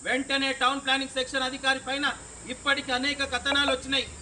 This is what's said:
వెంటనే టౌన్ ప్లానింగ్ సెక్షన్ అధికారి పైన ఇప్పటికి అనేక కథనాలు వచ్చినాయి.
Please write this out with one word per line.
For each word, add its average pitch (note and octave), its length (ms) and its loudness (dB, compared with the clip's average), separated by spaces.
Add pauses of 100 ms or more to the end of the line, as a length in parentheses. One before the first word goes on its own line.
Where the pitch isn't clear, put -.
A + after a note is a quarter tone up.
వెంటనే C4+ 500 2
టౌన్ C4 300 2
ప్లానింగ్ C4 280 0
సెక్షన్ C4 320 -2
అధికారి C4 360 0
పైన C4 340 0 (360)
ఇప్పటికి C#4 420 0
అనేక C4+ 420 0
కథనాలు C#4 380 2
వచ్చినాయి. C4 380 0 (120)